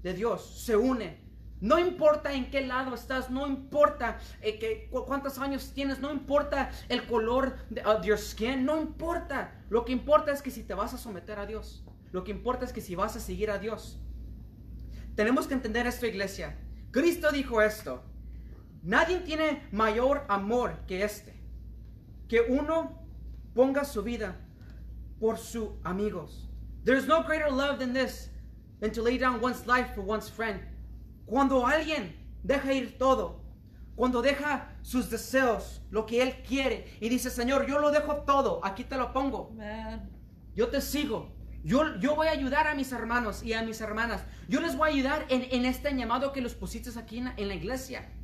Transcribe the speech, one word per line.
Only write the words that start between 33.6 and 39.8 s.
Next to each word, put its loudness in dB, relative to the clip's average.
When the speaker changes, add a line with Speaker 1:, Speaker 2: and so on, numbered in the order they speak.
Speaker 1:
cuando 4
deja 2
sus -2
deseos, 2
lo 0
que 2
él 0
quiere, 0
y 0
dice, 2
"Señor, 2
yo 2
lo 6
dejo 2
todo, 4
aquí -4
te -6
lo 0
pongo. -2
Speaker 2:
Amen. -8